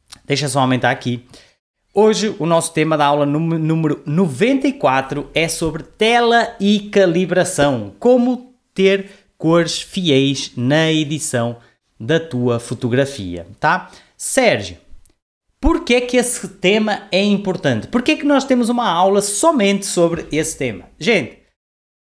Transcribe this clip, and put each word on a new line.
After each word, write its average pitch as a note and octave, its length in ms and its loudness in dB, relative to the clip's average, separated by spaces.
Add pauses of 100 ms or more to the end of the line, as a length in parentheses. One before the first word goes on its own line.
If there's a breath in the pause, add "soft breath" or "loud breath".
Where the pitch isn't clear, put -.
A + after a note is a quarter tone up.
(260)
deixa C#3+ 240 -2
só C#3 120 0
aumentar B2+ 280 2
aqui. B2 340 -4 (680 loud breath)
Hoje G#3 460 2
o D3+ 80 -2
nosso E3 260 2
tema D#3 240 0
da D3 80 2
aula D3 180 2
num-, D#3+ 360 0
número D#3 440 0
noventa F#3+ 640 0
e C4+ 60 0
quatro C#3 600 -2
é D#3+ 120 0
sobre D#3+ 360 -4
tela A#3 760 0
e G#3 320 0
calibração. E3 1080 2
Como B3 560 2 (180)
ter F#3+ 380 0 (260 loud breath)
cores E3 420 2
fiéis C#3 800 0
na D3+ 340 2
edição C3+ 640 -2 (420 soft breath)
da C#3+ 200 0
tua B2 400 -2
fotografia, A2+ 840 -4 (140)
tá? D#3+ 320 -2 (260 loud breath)
"Sérgio, A2+ 600 -2 (840)
por D#4+ 220 0
que B3 180 2
que B3 160 -2
esse A#3+ 300 -2
tema G#3 640 0
é F#3+ 120 2
importante? F#3 640 -2
Por A#3+ 140 -2
que D4+ 140 0
que D4+ 100 -4
nós C#4+ 180 2
temos B3 260 0
uma A#3+ 200 -2
aula F#3+ 320 2
somente G3+ 640 0
sobre E3+ 460 0
esse D#3 260 -4
tema?" G#2 280 -6 (120)
Gente, E3 480 -2 (720)